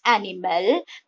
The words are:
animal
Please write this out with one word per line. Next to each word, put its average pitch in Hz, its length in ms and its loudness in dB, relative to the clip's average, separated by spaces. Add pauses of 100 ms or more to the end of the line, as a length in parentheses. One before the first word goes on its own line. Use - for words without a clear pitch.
animal 190 800 0 (260)